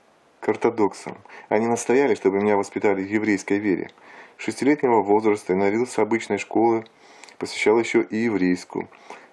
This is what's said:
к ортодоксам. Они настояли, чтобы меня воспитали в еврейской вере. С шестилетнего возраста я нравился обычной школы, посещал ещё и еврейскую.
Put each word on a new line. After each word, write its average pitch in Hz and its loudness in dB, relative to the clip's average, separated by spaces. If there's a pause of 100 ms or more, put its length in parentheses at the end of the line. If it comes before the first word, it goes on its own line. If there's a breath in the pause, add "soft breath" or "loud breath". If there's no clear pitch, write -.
(400)
к - -4
ортодоксам. - -2 (320 loud breath)
Они 110 2
настояли, 131 2
чтобы 98 0
меня 104 2
воспитали 98 0
в 98 -6
еврейской 104 0
вере. 101 -2 (480 loud breath)
С - -16
шестилетнего 117 2
возраста 104 2
я 95 0
нравился 107 0
обычной 107 -2
школы, 113 0 (540 loud breath)
посещал - 0
ещё 113 2
и 107 -8
еврейскую. 92 -2 (440 loud breath)